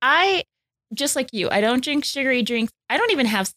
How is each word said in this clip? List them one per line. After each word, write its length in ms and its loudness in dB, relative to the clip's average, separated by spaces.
I, 440 2
just 220 -2
like 160 -2
you, 180 -2
I 100 2
don't 220 2
drink 220 -2
sugary 380 0
drinks. 300 -2
I 80 0
don't 140 0
even 160 2
have 300 -2